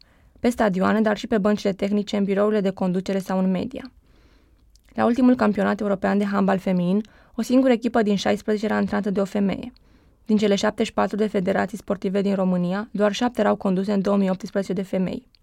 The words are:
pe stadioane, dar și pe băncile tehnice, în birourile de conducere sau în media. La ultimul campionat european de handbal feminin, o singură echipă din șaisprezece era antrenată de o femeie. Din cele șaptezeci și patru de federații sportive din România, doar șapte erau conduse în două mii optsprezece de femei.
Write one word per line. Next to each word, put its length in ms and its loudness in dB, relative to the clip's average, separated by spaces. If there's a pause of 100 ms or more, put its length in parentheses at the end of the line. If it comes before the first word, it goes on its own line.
(400)
pe 100 2
stadioane, 520 2
dar 160 0
și 100 -10
pe 100 2
băncile 340 0
tehnice, 460 -2
în 60 0
birourile 380 0
de 80 0
conducere 500 -2
sau 200 -2
în 120 2
media. 400 -6 (1000)
La 120 0
ultimul 300 4
campionat 440 0
european 380 0
de 80 0
handbal 320 0
feminin, 440 0 (340)
o 60 -4
singură 300 4
echipă 300 0
din 140 2
șaisprezece 500 -2
era 100 0
antrenată 340 -2
de 120 0
o 40 0
femeie. 460 -4 (540)
Din 120 2
cele 180 2
șaptezeci 320 0
și 60 -12
patru 220 -2
de 120 0
federații 500 -2
sportive 440 -4
din 140 0
România, 560 -2
doar 200 0
șapte 300 -2
erau 140 2
conduse 380 -2
în 80 0
două 160 2
mii 120 2
optsprezece 440 -4
de 80 -4
femei. 480 -4 (140)